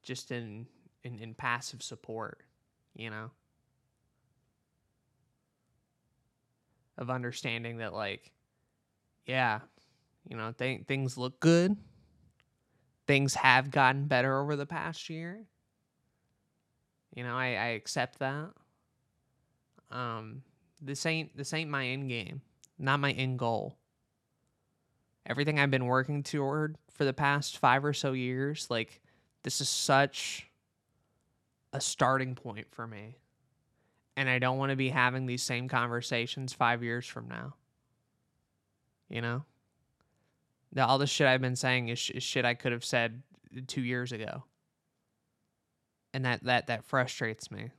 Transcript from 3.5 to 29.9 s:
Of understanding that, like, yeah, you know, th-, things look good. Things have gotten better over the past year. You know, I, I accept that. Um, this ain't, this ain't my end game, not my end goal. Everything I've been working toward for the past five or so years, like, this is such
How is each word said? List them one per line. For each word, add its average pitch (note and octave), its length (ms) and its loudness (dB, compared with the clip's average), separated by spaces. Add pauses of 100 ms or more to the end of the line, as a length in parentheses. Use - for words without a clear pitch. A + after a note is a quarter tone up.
Of B2 140 -6
understanding A#2+ 680 -4
that, A2 160 -6
like, G2+ 400 -6 (920)
yeah, B2 340 2 (680)
you - 120 -10
know, A2 180 -6
th-, B2+ 320 -4
things C3+ 300 -2
look B2+ 200 -6
good. E3+ 380 6 (1300)
Things C#3 280 4
have C3 360 6
gotten C3+ 360 4
better C3+ 340 2
over D3 160 -2
the C#3+ 100 -4
past E3 440 -8
year. E3+ 340 -12 (1700)
You B2 100 -8
know, B2 120 -4
I, B2+ 200 0
I G#2+ 180 0
accept - 460 -4
that. C#3+ 300 -4 (1400)
Um, A2+ 520 -8 (380)
this C#3 240 -8
ain't, D#3+ 320 -2
this C#3+ 160 -8
ain't D#3+ 180 -4
my C3+ 160 -2
end C3+ 220 -4
game, A#2+ 320 -6 (380)
not C3+ 200 2
my C#3 140 2
end C3 260 -2
goal. A#2 380 -2 (1500)
Everything C#3+ 360 0
I've C#3+ 100 4
been C3 160 2
working C3 380 2
toward D3+ 520 -2 (140)
for - 140 -2
the C3+ 80 4
past C#3+ 460 0
five C3+ 260 6
or D3 80 2
so C#3 180 -2
years, C3 580 -2
like, A2+ 320 -2 (440)
this - 160 -2
is C3+ 80 -2
such - 800 2 (1200)